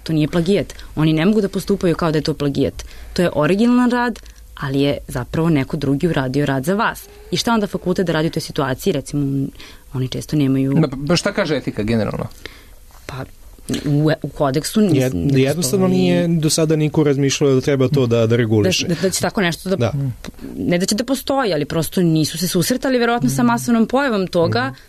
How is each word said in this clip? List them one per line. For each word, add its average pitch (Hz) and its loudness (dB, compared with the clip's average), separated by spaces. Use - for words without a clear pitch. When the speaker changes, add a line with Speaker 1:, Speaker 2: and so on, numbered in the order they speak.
Speaker 1:
to - -4
nije 151 2
plagijat. 170 0
Oni 156 2
ne 156 2
mogu 214 4
da 196 -2
postupaju 185 0
kao 170 0
da 156 0
je 147 0
to 156 -2
plagijat. 139 -2
To - 0
je 175 2
originalan 233 4
rad, 240 -2
ali 139 -2
je 143 2
zapravo 139 -2
neko 143 0
drugi 143 0
uradio 143 0
rad 135 -2
za 165 0
vas. 202 -2
I 180 -2
šta - 0
onda 208 0
fakultet 180 -2
da 165 -2
radi 156 0
u 156 -2
toj 160 -4
situaciji? 139 -2
Recimo, 139 -2
oni 127 -2
često - -6
nemaju 135 2
Speaker 2:
Da, 151 4
pa 170 2
šta 190 -2
kaže 160 0
etika 127 -4
generalno? 110 -2
Speaker 1:
Pa, 131 -12
u, 147 2
u 156 -6
kodeksu 143 0
nis-, 196 4
Speaker 3:
Jed-, 127 0
Speaker 1:
ne 135 4
Speaker 3:
jednostavno 170 0
Speaker 1:
postoji. 185 2
Speaker 3:
nije 175 2
do 160 2
sada 160 2
niko 151 2
razmišljao 139 2
da 131 4
treba 131 2
to 135 2
da, 117 2
da 117 4
reguliše. 113 2
Speaker 1:
Da, 170 0
da, 160 -6
da 190 2
će - -4
tako 190 -2
nešto 175 -2
da, 190 2
Speaker 3:
Da. 190 0
Speaker 1:
ne 175 0
da 180 0
će 208 -4
da 226 -2
postoji, 269 -2
ali 147 -2
prosto 165 -2
nisu 160 2
se 175 -4
susretali 254 0
verovatno 233 2
sa 247 0
Speaker 3:
Mhm. 240 4
Speaker 1:
masovnom 233 2
pojavom 240 0
toga 170 2
Speaker 3:
Mhm. 262 -4